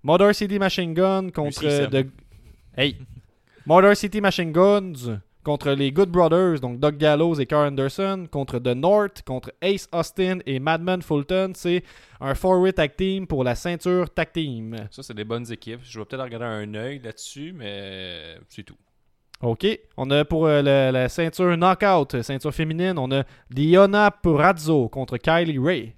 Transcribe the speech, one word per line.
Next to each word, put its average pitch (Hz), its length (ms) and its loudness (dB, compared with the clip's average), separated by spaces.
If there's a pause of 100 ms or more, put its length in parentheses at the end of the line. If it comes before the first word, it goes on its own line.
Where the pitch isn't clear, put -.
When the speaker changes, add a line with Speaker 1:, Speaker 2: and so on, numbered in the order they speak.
Speaker 1:
Motor 180 320 4
City 202 240 -4
Machine 180 360 -2
Gun 190 300 2
Speaker 2:
Lui, 185 80 -8
Speaker 1:
contre 147 280 -6
Speaker 2:
c'est 143 280 2
Speaker 1:
de 135 120 0
Speaker 2:
Sam. 135 100 -4 (640)
Speaker 1:
Hey. 135 220 -2 (720)
Motor 185 280 8
City 208 280 -4
Machine 180 280 0
Guns 165 720 2 (220)
contre 147 300 -2
les 139 200 0
Good 185 180 2
Brothers, 170 500 2
donc 123 200 -8
Doug 151 160 2
Gallows 151 380 2
et 143 100 -2
Carl 147 240 2
Anderson, 170 640 -4
contre 135 280 -6
The 123 100 -2
North, 190 580 0
contre 127 340 -10
Ace 190 320 -2
Austin 185 540 -2
et 135 120 -4
Madman 165 440 -2
Fulton. 185 520 -2
C'est 175 280 -2 (360)
un 135 160 -4
four-way 185 380 2
tag 151 240 -2
team 190 300 -2
pour 135 180 -2
la 123 100 0
ceinture 175 540 -2
tag - 240 -6
team. 117 420 -6 (160)
Speaker 2:
Ça, - 120 -20
c'est 131 100 -16
des 107 120 -8
bonnes 117 280 -8
équipes. 113 300 -14
Je 117 160 -16
vais 104 80 -12
peut-être 135 160 -10
regarder 117 240 -10
un 107 280 -8
œil 127 260 -8
là-dessus, 139 540 -14
mais 95 840 -14 (120)
c'est - 140 -18
tout. - 140 -20 (680)
Speaker 1:
Ok. 120 240 -2 (320)
On 131 120 -6
a 147 140 2
pour, 160 220 0
euh, 147 160 4
la, 139 300 4
la 127 180 0
ceinture 175 480 0
Knockout, 175 640 2
ceinture 139 320 -6
féminine, 165 440 -2
on 131 140 -4
a 135 120 0 (300)
Liona 196 560 6
Purazzo 156 760 2
contre 127 300 -6
Kylie 165 400 0
Ray. 127 400 -2